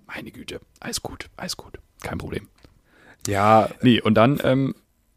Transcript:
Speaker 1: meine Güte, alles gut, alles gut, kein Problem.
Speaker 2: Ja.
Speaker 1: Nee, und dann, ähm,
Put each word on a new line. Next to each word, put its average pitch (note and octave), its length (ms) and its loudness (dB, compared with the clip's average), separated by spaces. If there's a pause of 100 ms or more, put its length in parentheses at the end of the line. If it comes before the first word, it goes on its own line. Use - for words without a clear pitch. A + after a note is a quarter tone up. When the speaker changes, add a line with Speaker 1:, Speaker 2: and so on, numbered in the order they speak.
Speaker 1:
meine - 260 -14
Güte, - 280 -16 (200)
alles - 220 -10
gut, - 240 -14 (120)
alles - 180 -12
gut, - 220 -20 (240)
kein - 160 -10
Problem. - 300 -10 (800)
Speaker 2:
Ja. G2+ 440 4 (100)
Speaker 1:
Nee, B2 220 4
und G#2+ 120 2
dann, B2 300 4
ähm, C3 300 0 (420)